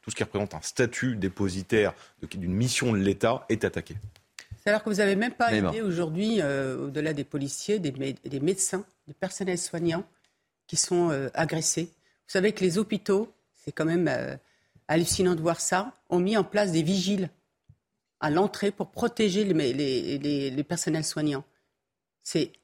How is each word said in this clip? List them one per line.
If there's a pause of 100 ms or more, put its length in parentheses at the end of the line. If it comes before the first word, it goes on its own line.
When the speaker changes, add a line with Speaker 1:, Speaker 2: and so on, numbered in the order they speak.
Speaker 1:
tout
ce
qui
représente
un
statut
dépositaire (260)
de,
d'une
mission
de
l'État
est
attaqué. (640)
Speaker 2:
C'est-à-dire
que
vous
n'avez
même
pas
Speaker 3:
Neymar.
Speaker 2:
idée
aujourd'hui,
euh,
au-delà
des
policiers,
des
mé-, (120)
des
médecins, (240)
des
personnels
soignants (600)
qui
sont,
euh,
agressés.
Vous
savez
que
les
hôpitaux, (220)
c'est
quand
même,
euh, (500)
hallucinant
de
voir
ça, (160)
ont
mis
en
place
des
vigiles (920)
à
l'entrée
pour
protéger
les,
les,
les,
les
personnels
soignants. (800)
C'est (120)